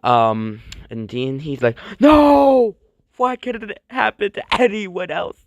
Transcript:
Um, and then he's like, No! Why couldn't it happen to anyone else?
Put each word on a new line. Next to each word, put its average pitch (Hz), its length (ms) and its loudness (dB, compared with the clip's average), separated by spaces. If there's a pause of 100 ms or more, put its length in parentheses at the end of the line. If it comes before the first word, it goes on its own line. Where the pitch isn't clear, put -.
Um, 110 600 0 (280)
and 113 180 -10
then 131 320 -6
he's 143 220 -8
like, 120 140 0 (240)
No! 277 760 4 (400)
Why 254 200 -2
couldn't 226 340 -10
it - 180 -14
happen 220 440 -4
to - 280 -4
anyone 196 500 -2
else? 170 360 -10